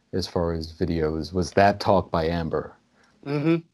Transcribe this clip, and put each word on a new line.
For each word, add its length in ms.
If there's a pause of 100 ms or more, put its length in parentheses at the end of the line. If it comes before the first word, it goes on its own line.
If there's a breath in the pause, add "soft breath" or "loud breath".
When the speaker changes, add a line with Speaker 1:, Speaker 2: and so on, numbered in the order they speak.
(140)
Speaker 1:
as 120
far 280
as 200
videos, 600
was 180
that 280
talk 300
by 160
Amber. 500 (520)
Speaker 2:
Mm-hmm. 300 (160)